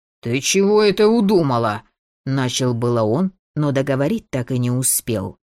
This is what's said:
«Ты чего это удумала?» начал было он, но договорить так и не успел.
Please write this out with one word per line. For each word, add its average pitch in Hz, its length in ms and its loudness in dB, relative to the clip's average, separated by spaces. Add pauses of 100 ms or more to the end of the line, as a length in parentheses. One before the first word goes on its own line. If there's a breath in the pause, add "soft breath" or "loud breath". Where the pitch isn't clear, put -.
(220)
«Ты 120 180 -4
чего 196 420 2
это 208 260 4
удумала?» 156 760 2 (420)
начал 131 480 -2
было 117 300 0
он, 143 300 0 (220)
но 147 160 0
договорить 135 600 -2
так 127 180 -4
и 131 80 -2
не 123 140 0
успел. 110 640 -4 (140)